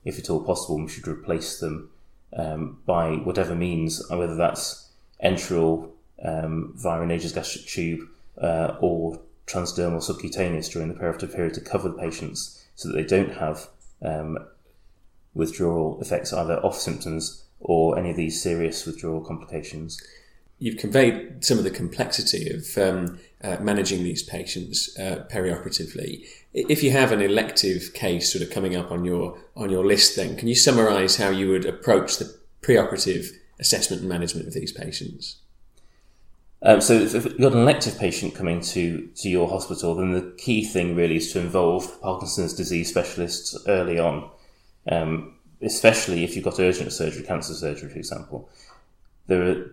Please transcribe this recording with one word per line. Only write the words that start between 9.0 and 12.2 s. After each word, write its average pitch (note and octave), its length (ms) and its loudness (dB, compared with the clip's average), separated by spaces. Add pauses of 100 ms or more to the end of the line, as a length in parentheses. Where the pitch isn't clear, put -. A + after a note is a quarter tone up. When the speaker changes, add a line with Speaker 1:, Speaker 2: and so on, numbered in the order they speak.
Speaker 1:
transdermal F2 560 -2
subcutaneous F2 640 -4
during E2 200 -4
the E2+ 60 -8
perioperative E2+ 400 -6
period E2+ 200 -2
to - 60 -8
cover F#2 280 -4
the E2+ 100 -8
patients - 640 -10 (100)